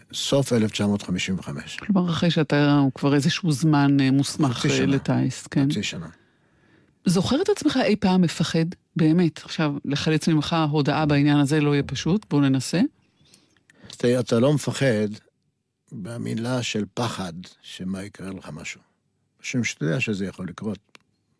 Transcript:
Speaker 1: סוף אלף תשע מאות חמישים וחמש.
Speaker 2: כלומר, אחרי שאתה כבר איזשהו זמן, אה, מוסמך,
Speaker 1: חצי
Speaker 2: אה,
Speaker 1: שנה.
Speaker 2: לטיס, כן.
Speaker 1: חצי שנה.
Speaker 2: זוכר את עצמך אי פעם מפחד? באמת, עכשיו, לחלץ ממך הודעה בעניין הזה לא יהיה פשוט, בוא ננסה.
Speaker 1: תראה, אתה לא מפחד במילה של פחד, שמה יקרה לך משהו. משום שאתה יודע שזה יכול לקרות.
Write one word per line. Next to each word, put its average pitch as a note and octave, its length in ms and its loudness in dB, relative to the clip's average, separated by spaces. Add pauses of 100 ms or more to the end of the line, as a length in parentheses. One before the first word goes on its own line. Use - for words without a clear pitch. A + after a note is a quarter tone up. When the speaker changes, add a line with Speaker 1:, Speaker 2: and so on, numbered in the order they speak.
(120)
Speaker 1:
סוף - 400 0
אלף A2 180 2
תשע G#2 160 -2
מאות G#2 160 0
חמישים F2+ 360 -4
וחמש. - 380 -12
Speaker 2:
כלומר, F3+ 340 0
אחרי E3 200 0
שאתה D3 520 4 (120)
כבר C#3+ 200 0
איזשהו D3+ 380 0
זמן, C#3+ 480 4
אה, C3 100 4
מוסמך, C#3 420 0
Speaker 1:
חצי D3 160 -2
Speaker 2:
אה, C3+ 80 2
Speaker 1:
שנה. C3 100 2
Speaker 2:
לטיס, C3+ 600 -2
כן. C#3+ 240 0
Speaker 1:
חצי G3 120 -4
שנה. - 240 -8 (1000)
Speaker 2:
זוכר G3+ 360 2
את G4+ 60 -2
עצמך D#4 360 0
אי G#3 120 2
פעם F#3 260 4
מפחד? E3 440 0 (300)
באמת, D#3+ 480 2
עכשיו, D3+ 300 -4 (100)
לחלץ D3+ 440 0
ממך D#3+ 280 2 (140)
הודעה D3+ 360 0
בעניין D3 320 4
הזה D3 220 2
לא D3 100 2
יהיה C#3+ 120 2
פשוט, D#3 480 -2
בוא C#3+ 100 2
ננסה. C3+ 400 2 (1160)
Speaker 1:
תראה, B2 240 2
אתה A#2 200 2
לא C#3 120 4
מפחד A#2+ 560 0 (840)
במילה A#2 680 -6
של G#2+ 220 -4 (100)
פחד, G#2 380 -6 (300)
שמה F#2 400 -8
יקרה G2 280 -14
לך F2+ 220 -14
משהו. - 280 -14 (640)
משום A#2+ 220 -4
שאתה - 200 -6
יודע D#3 160 0
שזה G2 260 -4
יכול F#2 220 -10
לקרות. F#2+ 500 -12 (420)